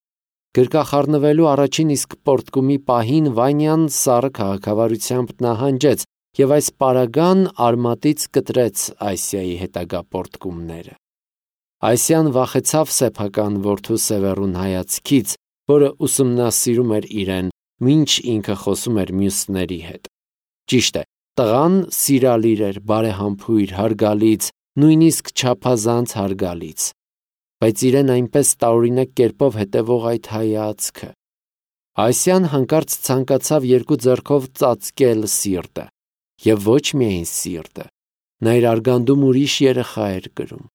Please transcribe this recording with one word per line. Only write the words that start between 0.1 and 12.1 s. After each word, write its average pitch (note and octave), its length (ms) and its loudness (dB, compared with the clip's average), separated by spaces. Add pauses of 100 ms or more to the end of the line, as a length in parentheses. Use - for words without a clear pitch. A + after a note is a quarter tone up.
Գրկախառնվելու D3 920 2
առաջին C#3+ 440 2
իսկ - 280 -4
պորտկումի C3+ 600 0
պահին B2+ 500 0
Վանյան D3 580 2
սառը C3 420 0
քաղաքավարությամբ A2 1080 -2
նահանջեց, B2 680 0 (320)
և C3+ 160 4
այս D3 200 2
պարագան C3+ 680 2 (160)
արմատից A#2+ 720 0
կտրեց B2 560 0 (160)
Այսիայի F#2+ 560 -4
հետագա F2 500 -8
պորտկումները։ E2+ 880 -12 (880)
Այսյան D3+ 460 2